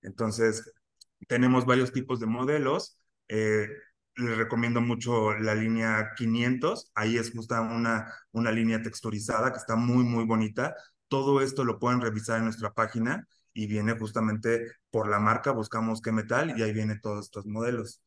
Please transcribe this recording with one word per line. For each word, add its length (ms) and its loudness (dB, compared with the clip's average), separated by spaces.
Entonces, 680 0
tenemos 360 4
varios 280 4
tipos 260 -4
de 80 -4
modelos. 720 0
Eh, 400 2
les 200 -2
recomiendo 440 0
mucho 540 2
la 200 0
línea 640 0
quinientos. 800 0
Ahí 240 2
es 140 -2
justa 280 -4
una, 520 0
una 180 0
línea 320 2
texturizada 680 -2
que 60 -8
está 180 -2
muy, 260 4
muy 220 0
bonita. 500 0
Todo 340 2
esto 240 0
lo 140 -2
pueden 220 2
revisar 380 -2
en 60 0
nuestra 280 -4
página 560 -2
y 160 -6
viene 280 0
justamente 680 -2
por 180 0
la 120 2
marca, 320 2
buscamos 500 -2
qué 80 -2
metal 480 0
y 40 0
ahí 100 0
vienen 280 -2
todos 260 -6
estos 200 -14
modelos. 600 -6